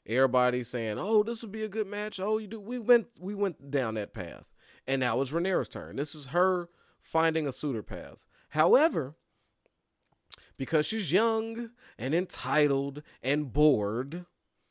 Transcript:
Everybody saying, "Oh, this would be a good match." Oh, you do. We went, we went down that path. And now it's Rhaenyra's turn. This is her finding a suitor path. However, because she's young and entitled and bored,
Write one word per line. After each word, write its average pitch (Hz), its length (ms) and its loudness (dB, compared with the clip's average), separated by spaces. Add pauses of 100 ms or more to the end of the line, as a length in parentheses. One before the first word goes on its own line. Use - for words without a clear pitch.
Everybody 123 580 2
saying, 113 340 -4
"Oh, 208 240 4
this 226 180 -4
would 202 120 -10
be 214 100 -6
a 214 60 -2
good 208 180 -4
match." 208 340 -8
Oh, 214 160 0
you 220 100 -6
do. 208 140 -10
We 233 180 -8
went, 233 280 4 (120)
we 196 160 -8
went 190 360 -4
down 123 240 0
that 104 180 -4
path. 73 400 -10 (340)
And 135 140 0
now 123 200 0
it's 131 100 -2
Rhaenyra's 170 380 0
turn. 87 280 -10
This 147 180 -4
is 143 120 -10
her 175 420 0 (320)
finding 160 460 0
a 131 60 -2
suitor 123 300 -4
path. - 440 -10 (260)
However, 175 640 4 (1400)
because 151 260 0
she's 208 260 -4
young 226 600 0 (280)
and 131 160 -2
entitled 143 880 0 (200)
and 139 280 -2
bored, 135 760 2 (440)